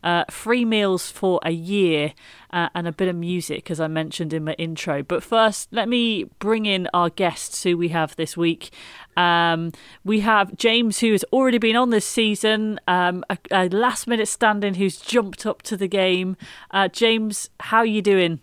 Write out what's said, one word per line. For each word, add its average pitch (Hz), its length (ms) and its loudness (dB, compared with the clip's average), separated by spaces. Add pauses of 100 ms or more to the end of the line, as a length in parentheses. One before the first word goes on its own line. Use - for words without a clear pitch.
uh, 175 260 0
free 240 380 0
meals 202 440 0
for 185 320 0
a 165 100 -2
year, 165 600 0 (380)
uh, 175 240 -2
and 170 120 -4
a 170 60 -4
bit 185 160 -2
of 175 80 -4
music, 170 540 -6
as 160 100 -4
I 160 60 0
mentioned 160 480 -4
in 156 100 -4
my 156 140 -4
intro. 160 440 -6
But - 200 -4
first, 220 500 0
let 220 160 -2
me 233 360 0 (140)
bring 220 280 0
in 190 260 0
our 175 160 2
guests - 540 -4
who 175 160 2
we 170 100 0
have 160 280 -2
this 160 200 -6
week. 170 340 -2 (460)
Um, 170 560 2 (320)
we 208 160 0
have 202 380 2
James, 226 420 2
who 226 120 4
has 196 200 2
already 262 240 4
been 226 200 2
on 247 120 4
this 220 160 2
season, 214 840 0
um, 180 440 0
a, 190 80 -4 (120)
a 185 200 2
last-minute 220 580 0
stand-in 208 460 0
who's 185 240 -2
jumped 220 480 -2
up - 160 -6
to - 160 -6
the 196 100 -2
game. 185 480 0 (340)
Uh, 196 180 2
James, 220 600 0 (120)
how - 180 0
are 226 80 4
you 214 160 0
doing? 180 400 2